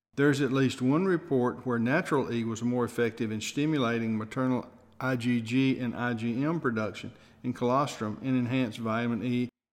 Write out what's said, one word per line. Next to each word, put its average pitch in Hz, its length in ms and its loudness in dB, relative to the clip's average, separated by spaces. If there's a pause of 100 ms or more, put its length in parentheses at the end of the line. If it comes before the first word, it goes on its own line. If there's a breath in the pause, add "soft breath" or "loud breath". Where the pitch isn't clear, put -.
(160)
There 143 120 6
is 139 140 4
at 123 100 2
least 131 300 2
one 147 240 4
report 131 580 0
where 120 140 0
natural 131 540 0
E 117 120 0
was 113 180 -4
more 120 220 0
effective 113 460 -2
in 107 100 -4
stimulating 117 800 0
maternal 123 480 -2 (340)
I 131 140 0
G 120 260 2
G 127 380 2
and 120 160 -4
I 120 200 -2
G 117 300 -2
M 160 160 0
production 110 520 -4 (320 loud breath)
in 123 80 -2
colostrum 123 680 0
and 131 160 0
enhanced 123 440 0
vitamin 113 440 -2
E 123 240 0 (240)